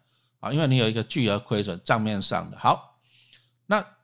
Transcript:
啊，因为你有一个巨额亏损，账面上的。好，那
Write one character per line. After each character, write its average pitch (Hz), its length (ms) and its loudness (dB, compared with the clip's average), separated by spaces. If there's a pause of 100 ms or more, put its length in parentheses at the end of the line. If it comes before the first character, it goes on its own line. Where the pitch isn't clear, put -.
(400)
啊， 107 140 -8
因 147 80 0
为 160 60 2
你 131 100 4
有 113 120 4
一 110 40 0
个 110 100 -2
巨 113 260 0
额 101 120 2
亏 104 200 -2
损， 104 220 -4
账 117 180 2
面 107 220 -2
上 87 280 -4
的。 - 80 -18
好， - 400 -2 (680)
那 208 160 0 (220)